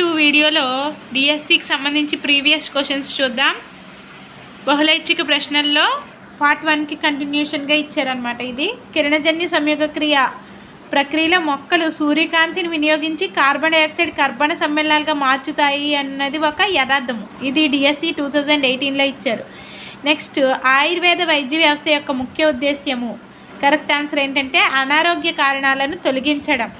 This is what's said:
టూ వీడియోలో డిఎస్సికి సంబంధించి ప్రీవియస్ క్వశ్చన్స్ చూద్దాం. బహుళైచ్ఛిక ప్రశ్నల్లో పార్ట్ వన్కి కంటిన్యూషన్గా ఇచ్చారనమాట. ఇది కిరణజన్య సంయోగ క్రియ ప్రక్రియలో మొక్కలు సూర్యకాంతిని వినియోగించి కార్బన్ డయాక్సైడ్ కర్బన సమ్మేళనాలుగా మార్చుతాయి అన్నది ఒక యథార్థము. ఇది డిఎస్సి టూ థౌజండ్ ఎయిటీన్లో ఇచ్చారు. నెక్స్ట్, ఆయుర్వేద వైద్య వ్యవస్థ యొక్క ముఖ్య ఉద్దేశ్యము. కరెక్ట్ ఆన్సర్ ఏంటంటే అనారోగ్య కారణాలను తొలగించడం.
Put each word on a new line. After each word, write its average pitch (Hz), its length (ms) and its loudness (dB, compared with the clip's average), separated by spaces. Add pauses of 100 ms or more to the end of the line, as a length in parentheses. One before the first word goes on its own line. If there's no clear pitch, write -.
టూ 349 40 2 (160)
వీడియోలో 302 440 4 (500)
డిఎస్సికి 302 560 0
సంబంధించి 294 460 0 (100)
ప్రీవియస్ 294 480 2
క్వశ్చన్స్ 277 440 -2
చూద్దాం. 269 340 0 (1160)
బహుళైచ్ఛిక 320 500 2 (120)
ప్రశ్నల్లో 294 540 2 (580)
పార్ట్ 294 260 0
వన్కి 302 280 -2 (100)
కంటిన్యూషన్గా 294 760 -2
ఇచ్చారనమాట. 254 560 -4 (140)
ఇది 302 160 -2 (240)
కిరణజన్య 311 600 0
సంయోగ 302 420 0
క్రియ 294 280 2 (640)
ప్రక్రియలో 320 540 2
మొక్కలు 311 400 0 (100)
సూర్యకాంతిని 330 760 0
వినియోగించి 311 540 0 (120)
కార్బన్ 285 360 2
డయాక్సైడ్ 311 440 2
కర్బన 294 420 0
సమ్మేళనాలుగా 302 600 0
మార్చుతాయి 285 680 0 (120)
అన్నది 277 380 -4 (100)
ఒక 359 280 0
యథార్థము. 254 480 0 (240)
ఇది 302 240 2
డిఎస్సి 294 460 2
టూ 285 80 -2 (100)
థౌజండ్ 285 340 2
ఎయిటీన్లో 277 420 0
ఇచ్చారు. 233 320 -4 (680)
నెక్స్ట్, 302 300 -2 (360)
ఆయుర్వేద 349 460 2 (100)
వైద్య 294 320 0
వ్యవస్థ 294 320 2
యొక్క 294 160 -4 (100)
ముఖ్య 302 320 2
ఉద్దేశ్యము. 254 580 -4 (520)
కరెక్ట్ 294 340 2
ఆన్సర్ 294 280 -2
ఏంటంటే 277 360 0 (220)
అనారోగ్య 320 480 2 (120)
కారణాలను 277 540 0 (100)
తొలగించడం. 269 720 0